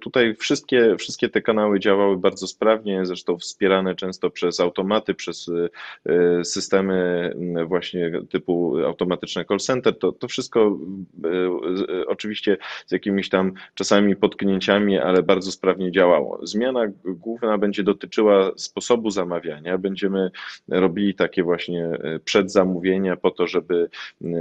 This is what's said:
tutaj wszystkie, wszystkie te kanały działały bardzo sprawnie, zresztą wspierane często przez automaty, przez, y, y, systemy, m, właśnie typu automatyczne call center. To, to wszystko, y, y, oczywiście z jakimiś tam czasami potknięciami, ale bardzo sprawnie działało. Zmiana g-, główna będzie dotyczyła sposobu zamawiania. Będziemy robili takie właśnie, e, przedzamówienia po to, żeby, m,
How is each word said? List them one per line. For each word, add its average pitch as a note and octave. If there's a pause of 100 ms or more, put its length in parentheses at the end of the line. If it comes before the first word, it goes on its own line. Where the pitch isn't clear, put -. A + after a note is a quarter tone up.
tutaj A#2
wszystkie, A#2+
wszystkie -
te G#2+
kanały G#2+
działały G2
bardzo F#2
sprawnie, G#2
zresztą F2+
wspierane F#2+
często F#2
przez F2
automaty, F#2+
przez, -
y, E2+ (680)
y, E2+
systemy, F#2
m, E2+
właśnie F2 (180)
typu E2+
automatyczne F2
call G2+
center. B2+
To, F#2
to -
wszystko, A2 (480)
y, E2 (640)
y, F2+
oczywiście G#2 (280)
z -
jakimiś G2
tam F#2+ (280)
czasami G2+
potknięciami, G2
ale F2+
bardzo F#2
sprawnie F#2
działało. E2
Zmiana A2+
g-, G2 (120)
główna G#2+
będzie G2+
dotyczyła G2
sposobu A2+
zamawiania. F2
Będziemy F#2+ (360)
robili F#2
takie F2+
właśnie, E2+
e, D#2+
przedzamówienia F#2
po F2
to, F2
żeby, E2+ (320)
m, E2+